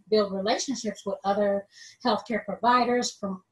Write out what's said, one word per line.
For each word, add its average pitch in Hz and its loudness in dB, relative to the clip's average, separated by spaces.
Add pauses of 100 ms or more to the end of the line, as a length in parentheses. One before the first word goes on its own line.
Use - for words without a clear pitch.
(100)
build 208 4
relationships 220 -4
with 196 -4
other 202 2 (400)
healthcare 220 -2
providers 240 2
from 190 -8